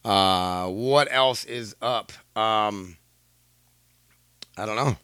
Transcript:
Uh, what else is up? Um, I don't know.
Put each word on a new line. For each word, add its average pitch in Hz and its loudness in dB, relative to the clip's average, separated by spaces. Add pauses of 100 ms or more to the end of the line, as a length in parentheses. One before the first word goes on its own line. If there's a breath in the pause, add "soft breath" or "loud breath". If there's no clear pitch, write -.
Uh, 92 2
what 131 2
else 131 2
is 117 -10
up? 117 -2 (240)
Um, 104 0 (1600)
I 101 -8
don't 107 -6
know. 127 0